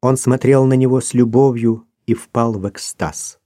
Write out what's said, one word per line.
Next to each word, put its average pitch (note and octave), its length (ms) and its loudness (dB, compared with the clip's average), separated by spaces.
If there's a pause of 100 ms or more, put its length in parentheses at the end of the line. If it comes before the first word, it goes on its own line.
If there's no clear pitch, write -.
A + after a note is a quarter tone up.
Он C3 160 2
смотрел C3 480 2
на C3 80 2
него C3 260 2
с - 140 -10
любовью A#2 720 2 (160)
и A#2 80 -2
впал A#2 400 -4
в G2 160 -6
экстаз. - 760 -10